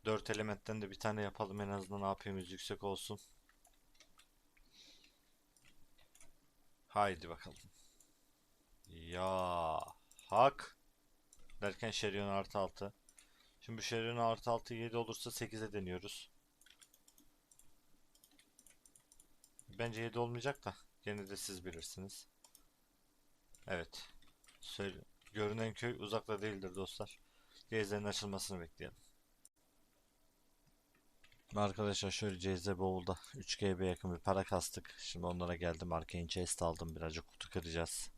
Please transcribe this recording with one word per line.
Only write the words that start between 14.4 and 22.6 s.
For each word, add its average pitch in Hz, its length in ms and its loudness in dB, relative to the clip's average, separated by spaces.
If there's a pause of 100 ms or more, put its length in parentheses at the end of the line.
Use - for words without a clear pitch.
altı 117 220 2
yedi 113 240 -2
olursa 113 340 -2
sekize 110 420 -4
deniyoruz. 90 580 -4 (3500)
Bence 113 320 0
yedi 117 180 0
olmayacak 120 460 0
da 98 100 -2 (280)
gene 104 260 -4
de 98 80 -6
siz 92 280 -6
bilirsiniz. 92 640 -10 (1400)